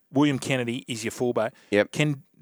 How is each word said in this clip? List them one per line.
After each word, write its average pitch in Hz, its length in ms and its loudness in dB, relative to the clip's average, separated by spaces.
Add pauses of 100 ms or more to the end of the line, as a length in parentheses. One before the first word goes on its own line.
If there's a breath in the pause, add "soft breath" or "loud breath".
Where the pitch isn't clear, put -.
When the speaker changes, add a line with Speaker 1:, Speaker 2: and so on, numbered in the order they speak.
(100)
Speaker 1:
William 139 280 2
Kennedy 123 500 -4
is 113 160 -6
your 110 60 -4
fullback. 117 420 -2 (180 soft breath)
Speaker 2:
Yep. 101 220 4
Speaker 1:
Can 147 300 -2 (200)